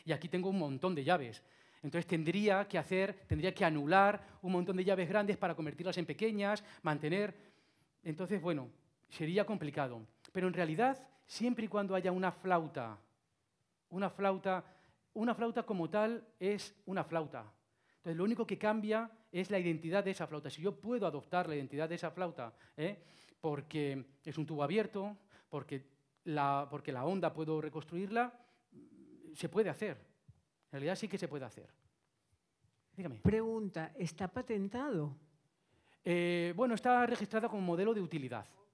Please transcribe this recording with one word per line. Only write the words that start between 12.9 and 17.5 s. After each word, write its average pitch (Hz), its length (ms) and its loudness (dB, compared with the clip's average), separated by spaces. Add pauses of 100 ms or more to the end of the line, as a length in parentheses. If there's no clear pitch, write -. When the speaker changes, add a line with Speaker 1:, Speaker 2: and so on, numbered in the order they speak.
Speaker 1:
una 185 200 0
flauta, 190 540 0 (500)
una 226 200 2
flauta 233 280 0
como 170 260 -2
tal 220 380 0 (140)
es 196 340 -2 (120)
una 180 180 0
flauta. 139 480 -4 (460)